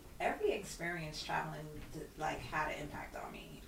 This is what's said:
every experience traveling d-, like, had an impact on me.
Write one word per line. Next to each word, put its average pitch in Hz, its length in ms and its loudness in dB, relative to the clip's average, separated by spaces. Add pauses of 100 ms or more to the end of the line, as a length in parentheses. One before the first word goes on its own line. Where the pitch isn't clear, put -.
(200)
every 381 320 6
experience 165 720 0
traveling 156 420 2 (280)
d-, 156 60 -4 (180)
like, 151 240 2
had 151 300 2
an - 100 -2
impact - 340 -4
on - 160 -4
me. - 360 -10